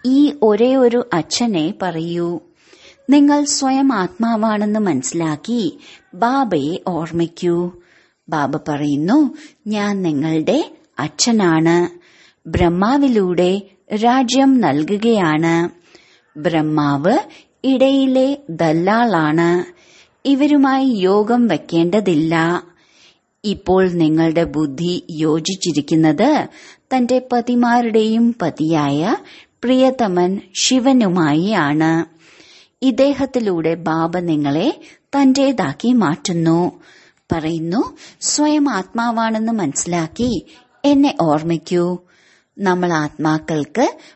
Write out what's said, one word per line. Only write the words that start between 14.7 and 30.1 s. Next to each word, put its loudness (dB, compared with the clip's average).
ബ്രഹ്മാവ് 0
ഇടയിലെ 2
ദല്ലാളാണ്. 0
ഇവരുമായി 2
യോഗം 2
വയ്ക്കേണ്ടതില്ല. 0
ഇപ്പോൾ 0
നിങ്ങളുടെ 0
ബുദ്ധി -4
യോജിച്ചിരിക്കുന്നത് 0
തന്റെ -2
പതിമാരുടെയും 0
പതിയായ 0
പ്രിയതമൻ 0